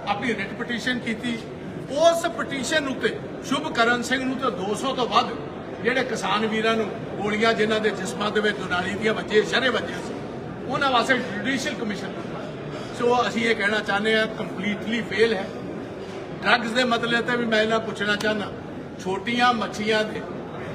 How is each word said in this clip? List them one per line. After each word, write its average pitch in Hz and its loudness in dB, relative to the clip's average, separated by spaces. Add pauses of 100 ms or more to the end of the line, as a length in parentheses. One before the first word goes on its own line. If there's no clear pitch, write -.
ਆਪਣੀ 220 0
ਰਿਟ 196 -4
ਪਟੀਸ਼ਨ 240 -2
ਕੀਤੀ। 233 -4 (540)
ਉਸ 330 6
ਪਟੀਸ਼ਨ 285 0
ਉੱਤੇ 220 -2 (260)
ਸ਼ੁਭਕਰਨ 240 2
ਸਿੰਘ 262 0
ਨੂੰ 262 -2
ਤੇ 254 0
ਦੋ 190 -2
ਸੌ 262 -2
ਤੋਂ 240 2
ਵੱਧ 214 4 (560)
ਜਿਹੜੇ 247 2
ਕਿਸਾਨ 214 0
ਵੀਰਾਂ 220 2
ਨੂੰ 220 2 (360)
ਗੋਲੀਆਂ, 214 2
ਜਿਨ੍ਹਾਂ 214 2
ਦੇ 214 2
ਜਿਸਮਾਂ 202 -2
ਦੇ 208 2
ਵਿੱਚ 208 2
ਦੁਨਾਲੀ 185 -2
ਦੀਆਂ 214 0
ਵੱਜੇ, 214 4
ਸ਼ਰੇ 247 2
ਵੱਜੇ 214 0 (140)
ਸੀ, - -6 (540)
ਉਹਨਾਂ 269 2
ਵਾਸਤੇ 247 4
ਜੁਡੀਸ਼ੀਅਲ 226 -2
ਕਮਿਸ਼ਨ। 190 -4 (840)
ਸੋ 240 4
ਅਸੀਂ 233 0
ਇਹ 226 4
ਕਹਿਣਾ 208 2
ਚਾਹੁੰਦੇ 208 2
ਹਾਂ, 220 4
ਕੰਪਲੀਟਲੀ 202 -4
ਫੇਲ 214 4
ਹੈ। 190 -2 (960)
ਡਰੱਗਸ 233 4
ਦੇ 247 2
ਮਸਲੇ 233 2
ਤੇ 240 0
ਵੀ 233 0
ਮੈਂ 220 4
ਇਹਨਾਂ 220 2
ਪੁੱਛਣਾ 208 0
ਚਾਹੁੰਦਾ, 208 0 (520)
ਛੋਟੀਆਂ 233 2
ਮੱਛੀਆਂ 214 0
ਦੇ - -4 (520)